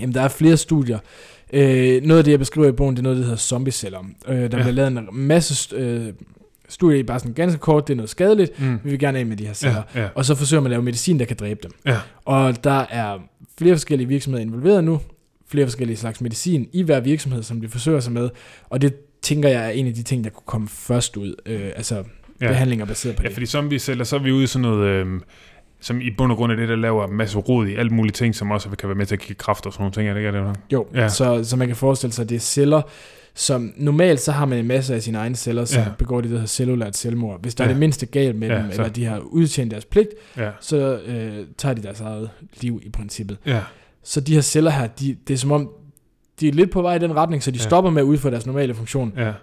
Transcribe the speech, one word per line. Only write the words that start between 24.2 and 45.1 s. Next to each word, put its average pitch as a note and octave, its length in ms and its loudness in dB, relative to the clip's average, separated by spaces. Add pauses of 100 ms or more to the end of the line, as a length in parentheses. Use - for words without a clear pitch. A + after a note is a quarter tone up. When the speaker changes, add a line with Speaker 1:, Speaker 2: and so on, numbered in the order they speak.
Speaker 2:
ude C3+ 120 4
i B2+ 40 2
sådan C3 140 0
noget, G#2+ 260 2
øhm, F#2 340 0 (640)
som A#2+ 180 -4
i B2 160 -4
bund B2+ 140 4
og A2 60 2
grund A#2 140 0
er A2+ 40 2
det, A#2 140 -2
der A2+ 60 2
laver A2 320 0
en G2 100 -6
masse G#2 200 -2
rod A2+ 300 2
i G2+ 80 -4
alle A#2 160 0
mulige A2 220 2
ting, A#2 220 0
som G2+ 160 -4
også G#2 180 -4
kan G2+ 200 -8
være G2 80 -2
med G2+ 80 0
til G2+ 100 -2
at G2 60 -6
give G2 140 -12
kraft - 300 -4
og G2 80 -8
sådan - 100 -8
nogle G2 100 -2
ting, G#2+ 160 -2
er G2+ 40 -2
det G#2 60 -4
ikke, G#2 200 -4
er G2 80 -2
det, G2+ 80 -4 (180)
Speaker 1:
Jo, A#2+ 200 -2
Speaker 2:
ja. A#2+ 160 2
Speaker 1:
så, A#2+ 340 2
så A#2+ 140 -2
man B2+ 100 2
kan A#2+ 80 -2
forestille C3 380 0
sig, A#2+ 100 -4
at A2 60 -6
det A#2+ 60 -2
er A#2 40 -2
celler, C#3+ 420 2 (540)
som B2 420 -2
normalt D3 420 4
så - 120 -2
har C#3+ 140 2
man B2+ 140 0
en A2+ 80 0
masse C3 280 0
af A2 80 -4
sine A2+ 140 -4
egne A#2+ 180 -4
celler, A#2 300 -2
som A#2+ 180 2
Speaker 2:
Ja. G#2+ 40 0 (100)
Speaker 1:
begår A#2+ 240 0
det, A#2 80 -4
der A#2 60 -2
hedder A2 120 -2
cellulært B2 500 -2
selvmord. A2+ 440 -4
Hvis A#2 140 -6
der B2+ 80 0
Speaker 2:
Ja. B2 60 6
Speaker 1:
er B2+ 40 2
det C3+ 60 0
mindste D3+ 260 2
galt C3+ 300 0
med A2 120 -4
Speaker 2:
Ja, A2+ 100 0
Speaker 1:
dem, G#2 140 -2
Speaker 2:
så G#2+ 100 -4
Speaker 1:
eller A2 120 -2
de A#2+ 120 -2
har G#2+ 140 -4
udtjent C#3+ 520 0
deres G#2+ 140 -10
pligt, G#3+ 240 4 (280)
Speaker 2:
Ja. A2 120 -4 (100)
Speaker 1:
så, C3+ 480 0
øh, A2+ 260 -8 (240)
tager C3+ 180 -2
de A2 80 -8
deres G2+ 180 -12
eget A2 280 -8 (320)
liv A#2+ 240 -4
i G#2 40 -16
princippet. G#2 560 -8
Speaker 2:
Ja. A#2+ 140 0 (440)
Speaker 1:
Så - 180 -4
de D3 120 0
her D3+ 80 6
celler D#3 300 2
her, C3+ 160 0
de, C3+ 280 -6 (120)